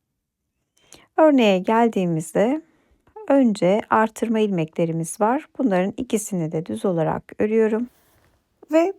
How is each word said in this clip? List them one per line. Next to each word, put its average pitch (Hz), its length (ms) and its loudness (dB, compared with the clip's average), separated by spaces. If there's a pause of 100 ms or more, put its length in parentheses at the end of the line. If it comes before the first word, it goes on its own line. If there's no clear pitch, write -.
(1160)
Örneğe 254 420 6
geldiğimizde 214 1040 0 (640)
önce 220 640 2
artırma 220 500 0
ilmeklerimiz 165 800 -4
var. 247 260 0 (100)
Bunların 202 400 0
ikisini 202 540 -6
de 165 140 -6
düz 220 200 -6
olarak 165 540 -2
örüyorum. 220 480 0 (840)
Ve 330 280 2